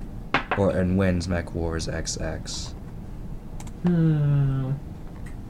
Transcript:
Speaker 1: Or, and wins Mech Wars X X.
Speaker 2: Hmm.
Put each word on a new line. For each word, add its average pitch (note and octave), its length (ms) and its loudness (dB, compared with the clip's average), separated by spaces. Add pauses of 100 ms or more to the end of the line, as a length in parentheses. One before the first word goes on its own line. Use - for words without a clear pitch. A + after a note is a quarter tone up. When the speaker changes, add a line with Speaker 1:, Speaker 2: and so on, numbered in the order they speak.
(580)
Speaker 1:
Or, G2 140 6
and F#2 260 4
wins F2+ 300 4
Mech E2+ 260 -2
Wars E2 360 0
X D#2+ 300 -4
X. - 540 -6 (1080)
Speaker 2:
Hmm. C#3+ 880 4 (800)